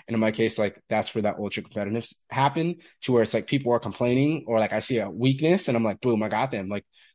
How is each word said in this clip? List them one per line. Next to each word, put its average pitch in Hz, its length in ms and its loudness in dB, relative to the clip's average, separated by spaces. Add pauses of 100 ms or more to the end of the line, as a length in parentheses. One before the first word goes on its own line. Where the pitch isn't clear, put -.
And 113 60 -4
in 110 60 2
my 110 120 4
case, 110 260 0
like, 104 300 -2
that's 107 260 -2
where 110 80 -2
that 101 160 0
ultra 101 240 -6
competitiveness 107 520 -6 (160)
happened 160 520 0 (200)
to 127 100 -2
where 117 100 6
it's 110 120 0
like 110 120 0
people 131 260 0
are 117 60 4
complaining 127 720 0
or, 113 100 2
like, 107 140 2
I 110 80 -2
see 123 180 -2
a 101 120 -2
weakness 139 580 2
and 123 80 2
I'm 117 80 2
like, 104 160 -2
"Boom, 117 220 2
I 107 60 0
got 113 220 0
them." 101 180 -6
Like, 101 180 -8 (280)